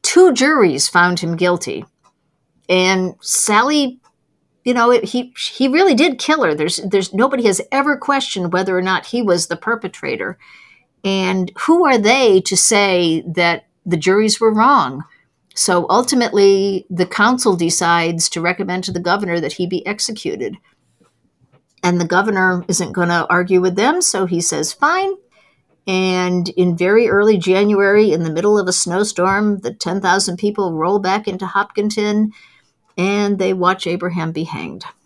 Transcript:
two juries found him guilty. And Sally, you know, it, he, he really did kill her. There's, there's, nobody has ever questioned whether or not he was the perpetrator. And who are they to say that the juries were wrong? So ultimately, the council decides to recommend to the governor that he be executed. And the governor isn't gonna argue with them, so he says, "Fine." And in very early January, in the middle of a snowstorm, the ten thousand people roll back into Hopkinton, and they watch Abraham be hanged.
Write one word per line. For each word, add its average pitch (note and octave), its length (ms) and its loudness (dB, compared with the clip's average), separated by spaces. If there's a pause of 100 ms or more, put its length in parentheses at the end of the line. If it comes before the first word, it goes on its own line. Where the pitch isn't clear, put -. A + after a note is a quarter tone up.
two F4+ 320 6
juries A#3 560 2
found F3 320 2
him E3+ 160 -4
guilty. F3+ 480 -2 (840)
And F#3 500 0
Sally, B3+ 800 0 (640)
you B3 80 0
know, A#3+ 180 2
it, A#3 140 4
he, B3 320 -8
he - 320 -4
really E4 260 4
did C4 240 2
kill D4+ 240 0
her. D#3+ 120 2
There's, D3+ 240 -4
there's, F#3+ 340 -2
nobody B3 320 0
has G3+ 160 2 (100)
ever C#4 280 0
questioned G3 560 -4
whether F#3 200 -2
or F#3 60 0
not F#3 240 -2
he A#3+ 160 -6
was F3+ 280 0
the E3+ 80 -6
perpetrator. E3+ 840 -6 (680)
And F#3 480 -2 (140)
who E4+ 180 4
are C4 140 4
they A3 480 4
to F#3+ 100 -2
say F3+ 680 2
that E3+ 400 0 (180)
the E3+ 140 -2
juries G#3 420 2
were A3 140 2
wrong? G#3 500 2 (500)
So F3+ 360 0
ultimately, G3 1000 2
the F3+ 160 -2
council A3 520 0
decides E3+ 720 0
to E3+ 100 -6
recommend F3+ 440 -4
to - 80 -8
the - 80 -6
governor F3+ 380 -2
that D#3 160 -6
he F3+ 120 -4
be F3+ 200 -6
executed. G3 680 -8 (1300)
And F3 180 0
the E3+ 60 -2
governor F#3 600 0
isn't F3 260 -4
gonna F3 380 0
argue F3+ 300 2
with F3+ 160 -2
them, D4 260 0
so F#3+ 240 -2
he F3 140 -2
says, D#3 320 -4
"Fine." F#4+ 400 -2 (760)
And F3+ 600 0
in F3+ 280 0
very G3+ 320 4
early G#3 300 4
January, G3 720 4
in E3 140 0
the D#3+ 80 -4
middle G#3 260 2
of F#3 80 0
a F#3 60 -2
snowstorm, G3 880 -2
the B2 120 -8
ten F3+ 280 -6
thousand F#3+ 360 0
people G#3 360 -2
roll E3+ 260 0
back G3 300 -2
into F#3 180 -8
Hopkinton, G#3 840 -2 (680)
and G3+ 400 0
they F#3+ 160 0
watch F#3 320 -2
Abraham E3+ 460 -6
be D#3+ 120 -6
hanged. D#2+ 400 -12 (220)